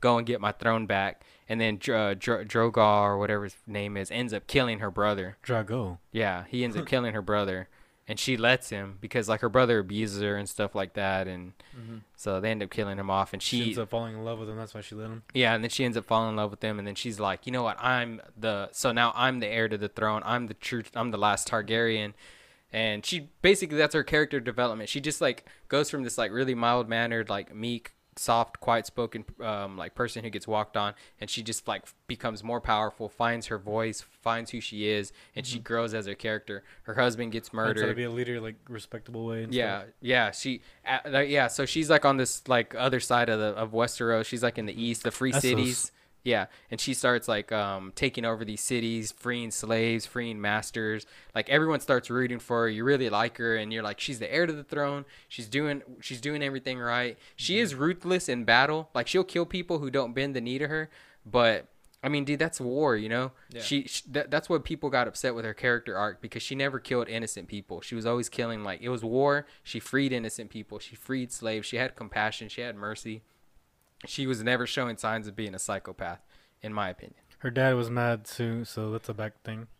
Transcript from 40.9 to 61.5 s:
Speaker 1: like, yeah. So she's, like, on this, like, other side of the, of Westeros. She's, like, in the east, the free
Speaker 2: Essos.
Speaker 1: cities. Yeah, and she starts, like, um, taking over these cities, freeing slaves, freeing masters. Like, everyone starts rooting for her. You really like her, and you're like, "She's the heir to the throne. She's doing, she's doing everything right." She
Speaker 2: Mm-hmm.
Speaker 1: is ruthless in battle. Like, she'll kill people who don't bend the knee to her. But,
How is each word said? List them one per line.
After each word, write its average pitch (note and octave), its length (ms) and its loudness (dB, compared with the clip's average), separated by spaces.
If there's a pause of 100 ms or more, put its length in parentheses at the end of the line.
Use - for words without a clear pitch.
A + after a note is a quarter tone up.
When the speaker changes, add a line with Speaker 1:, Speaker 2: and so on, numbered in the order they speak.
Speaker 1:
like, C#3 200 2
yeah. C#3+ 180 4
So C3 200 -2
she's, D#3 220 -2
like, D3+ 160 8
on C#3 120 8
this, - 320 0
like, A#2+ 260 4
other B2+ 260 2
side A#2+ 280 4
of A2 100 2
the, G#2+ 100 2
of G#2+ 240 -2
Westeros. A2+ 540 2
She's, A#2 160 -4
like, A#2+ 160 2
in A2 80 -4
the G#2 160 -6
east, A#2 220 -2
the A#2+ 80 2
free C3 200 0
Speaker 2:
Essos. C#3 100 4
Speaker 1:
cities. B2+ 500 2 (320)
Yeah, G#2+ 220 2 (260)
and A2+ 80 -6
she C#3 120 -2
starts, B2 360 2
like, G#2+ 240 0
um, G2 420 -2
taking B2+ 300 -2
over A2+ 200 -2
these G#2+ 160 -8
cities, A2+ 520 -2
freeing A#2+ 400 -6
slaves, A2+ 540 0
freeing A#2 340 -6
masters. G#2+ 680 -2 (300)
Like, A2 120 -2
everyone D3+ 300 4
starts B2+ 320 2
rooting B2 300 0
for A#2 220 0
her. A#2 60 2
You A2 140 -2
really C3 260 4
like A2 280 2
her, A#2 180 2
and A2 180 -2
you're A2+ 120 -4
like, G#2 160 -6
"She's C3 180 -6
the G#2+ 160 -6
heir E3 100 4
to E3 80 -2
the D3 120 -8
throne. C#3+ 400 -2 (240)
She's A#2 180 -10
doing, C#3+ 360 0 (180)
she's B2 200 -10
doing D3 220 -4
everything C3+ 380 -4
right." A#2+ 360 0 (200)
She - 180 -2
Speaker 2:
Mm-hmm. A3+ 80 4
Speaker 1:
is E3+ 140 0
ruthless F3 520 2
in A#2+ 140 0
battle. C#3 500 4
Like, - 140 0
she'll F#3 160 4
kill E3+ 240 0
people F3 320 -2
who C#3+ 100 -4
don't B2 260 0
bend C3+ 200 -2
the B2+ 60 0
knee B2 180 -4
to D3 80 -2
her. D#3 240 -4 (340)
But, A2+ 440 4 (340)